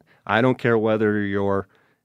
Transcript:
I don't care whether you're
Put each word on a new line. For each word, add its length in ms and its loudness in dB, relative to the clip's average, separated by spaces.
I 160 0
don't 160 2
care 200 2
whether 440 0
you're 480 -4